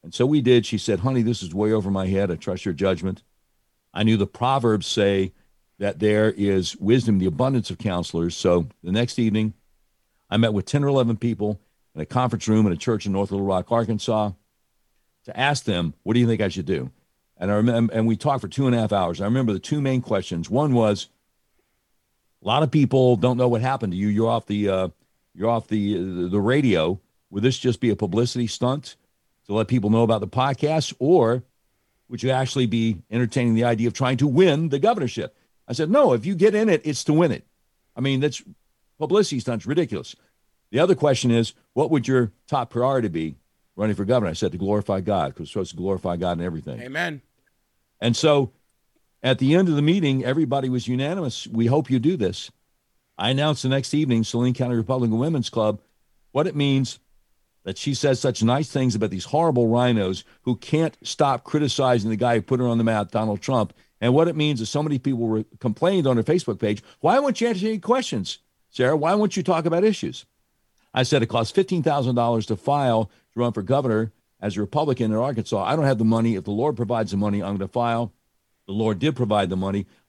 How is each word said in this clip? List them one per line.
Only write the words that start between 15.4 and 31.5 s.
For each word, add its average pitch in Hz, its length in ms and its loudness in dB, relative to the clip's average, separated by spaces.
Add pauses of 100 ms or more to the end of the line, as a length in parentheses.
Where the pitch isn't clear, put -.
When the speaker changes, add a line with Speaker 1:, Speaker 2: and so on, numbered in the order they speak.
Speaker 1:
them, 87 380 -2
"What 107 120 -2
do 120 60 4
you 120 60 4
think 113 140 0
I 101 80 0
should 87 180 -6
do?" 67 240 -4 (460)
And 98 160 -2
I - 20 2
remem-, 117 380 2
and 113 140 0
we 113 100 2
talked 139 240 -2
for 98 80 -10
two 135 180 -2
and 123 80 2
a 117 40 2
half 107 140 0
hours. 90 280 0
I 98 40 -2
remember 117 280 0
the 95 80 -2
two 151 200 -4
main 131 200 0
questions. 92 500 -4
One 135 240 2
was, 107 340 2 (1300)
"A - 40 -8
lot 127 160 2
of 143 80 0
people 131 460 4
don't 123 200 2
know 123 120 2
what 117 120 2
happened 123 320 -2
to 87 40 -4
you. 104 120 0
You're 110 200 2
off 117 180 -2
the, 104 220 0
uh, 92 200 0 (460)
you're 101 140 -2
off 117 200 -2
the, 104 260 0
the, 90 340 -4
the 101 120 0
radio. 101 580 2 (320)
Would 101 140 -4
this 127 140 2
just 123 220 -2
be 117 100 2
a 98 60 0
publicity 117 500 -2
stunt 127 500 -6 (500)
to 101 80 -6
let 110 140 0
people 107 220 0
know 113 120 4
about 110 180 2
the 95 80 -6
podcast, 139 680 -2
or 127 460 4 (640)